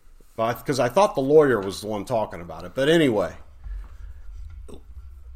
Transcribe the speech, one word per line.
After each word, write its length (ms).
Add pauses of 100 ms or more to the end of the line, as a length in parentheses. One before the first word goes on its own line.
(360)
Well, 120
I, 80
'cause 260
I 80
thought 260
the 60
lawyer 400
was 200
the 60
one 160
talking 380
about 240
it. 100
But 140
anyway, 440 (2000)